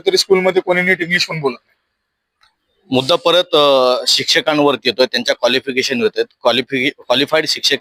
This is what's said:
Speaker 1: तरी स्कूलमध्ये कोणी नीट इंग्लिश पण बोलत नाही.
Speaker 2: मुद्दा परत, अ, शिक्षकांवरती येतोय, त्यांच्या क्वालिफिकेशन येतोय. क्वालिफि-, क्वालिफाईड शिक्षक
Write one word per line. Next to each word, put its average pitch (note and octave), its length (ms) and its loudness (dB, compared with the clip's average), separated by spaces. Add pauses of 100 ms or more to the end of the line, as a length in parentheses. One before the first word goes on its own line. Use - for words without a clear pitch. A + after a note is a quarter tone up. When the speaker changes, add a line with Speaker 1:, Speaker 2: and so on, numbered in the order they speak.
Speaker 1:
तरी - 120 2
स्कूलमध्ये F#3 440 2
कोणी F3+ 200 0
नीट F3+ 200 0
इंग्लिश F3 240 -2
पण D#3+ 140 -10
बोलत C3 180 -4 (100)
नाही. - 60 -20 (1160)
Speaker 2:
मुद्दा C3 240 2
परत, E3+ 400 0
अ, C3 520 2
शिक्षकांवरती C#3+ 840 0
येतोय, B2+ 160 0
त्यांच्या A#2+ 300 -4
क्वालिफिकेशन B2+ 640 -2
येतोय. A2 220 -2
क्वालिफि-, B2+ 680 -4
क्वालिफाईड C#3+ 580 -2
शिक्षक B2+ 340 -2